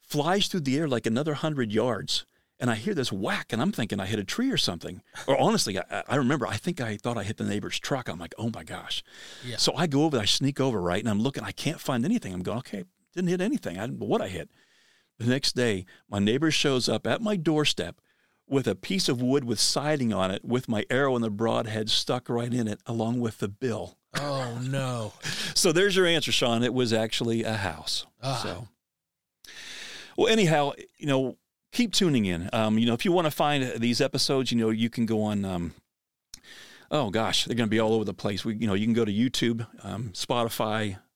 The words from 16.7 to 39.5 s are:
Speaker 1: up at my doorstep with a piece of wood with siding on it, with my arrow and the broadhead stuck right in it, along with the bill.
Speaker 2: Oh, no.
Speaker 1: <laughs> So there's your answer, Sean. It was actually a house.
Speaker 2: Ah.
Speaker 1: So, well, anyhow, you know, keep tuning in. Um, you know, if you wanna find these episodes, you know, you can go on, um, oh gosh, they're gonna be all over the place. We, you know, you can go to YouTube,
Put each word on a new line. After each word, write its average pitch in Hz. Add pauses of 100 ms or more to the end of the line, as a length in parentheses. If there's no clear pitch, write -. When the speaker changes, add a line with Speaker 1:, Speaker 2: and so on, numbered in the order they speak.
Speaker 1:
up 110
at 127
my 214
doorstep 151 (480)
with 135
a 107
piece -
of 123
wood 131
with 117
siding 139
on 92
it, -
with 120
my 107
arrow 131
and 120
the 113
broadhead 110
stuck -
right 120
in 120
it, 104
along 117
with 117
the 104
bill. 104 (180)
Speaker 2:
Oh, 135
no. 127
Speaker 1:
<laughs> - (300)
So -
there's 185
your 190
answer, 165
Sean. 117
It 120
was 123
actually 113
a 110
house. 92 (160)
Speaker 2:
Ah. 123
Speaker 1:
So, 98 (1500)
well, -
anyhow, 160 (240)
you -
know, 135 (340)
keep 240
tuning 143
in. 90
Um, 110
you 117
know, 117
if 120
you 190
wanna 170
find 147 (160)
these 117
episodes, 131
you 120
know, 113
you 113
can 117
go 107
on, 104
um, 87 (1160)
oh 143
gosh, 101
they're 127
gonna 117
be 107
all 110
over 110
the 98
place. 101
We, 113
you 113
know, 101
you 104
can 117
go 113
to 107
YouTube, 117 (180)